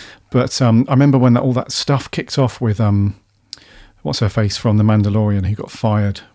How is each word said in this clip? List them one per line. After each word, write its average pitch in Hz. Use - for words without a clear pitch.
But, -
um, 117
I -
remember 135
when 123
that, 123
all 131
that -
stuff -
kicked -
off 131
with, 110
um, 101
what's -
her 107
face 104
from 107
The 104
Mandalorian 104
who 101
got -
fired. 104